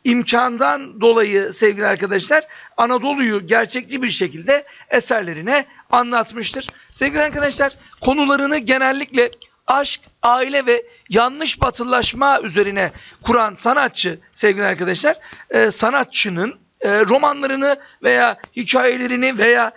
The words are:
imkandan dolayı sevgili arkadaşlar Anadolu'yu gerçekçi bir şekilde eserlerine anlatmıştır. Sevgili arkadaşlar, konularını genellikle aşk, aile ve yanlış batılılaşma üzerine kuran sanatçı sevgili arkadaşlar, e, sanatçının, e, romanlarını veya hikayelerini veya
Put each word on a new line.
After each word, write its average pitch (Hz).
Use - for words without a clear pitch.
imkandan 247
dolayı 208
sevgili 208
arkadaşlar 202
Anadolu'yu 240
gerçekçi 226
bir 240
şekilde 180
eserlerine 226
anlatmıştır. 240
Sevgili 285
arkadaşlar, 285
konularını 277
genellikle 262
aşk, 277
aile 262
ve 240
yanlış 233
batılılaşma 247
üzerine 196
kuran 226
sanatçı 233
sevgili 202
arkadaşlar, 185
e, 226
sanatçının, 220
e, 208
romanlarını 277
veya 240
hikayelerini 247
veya 233